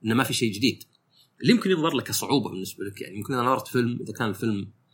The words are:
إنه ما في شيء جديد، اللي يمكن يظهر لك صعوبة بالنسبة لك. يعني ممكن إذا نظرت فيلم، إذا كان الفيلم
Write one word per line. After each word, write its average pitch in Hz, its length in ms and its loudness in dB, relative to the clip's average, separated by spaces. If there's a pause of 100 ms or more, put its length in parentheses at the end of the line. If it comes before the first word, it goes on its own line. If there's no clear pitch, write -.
إنه 113 100 2
ما 131 80 4
في 131 100 -2
شيء 113 200 0
جديد، 104 300 0 (580)
اللي 160 120 6
يمكن 202 180 2
يظهر 156 220 2
لك 123 180 -2
صعوبة 113 380 0
بالنسبة - 360 -8
لك. 101 160 -10
يعني - 160 -12
ممكن - 160 -6
إذا 123 100 0
نظرت 131 240 0
فيلم، 120 340 0
إذا 107 120 -8
كان 113 160 -2
الفيلم 101 420 -2 (220)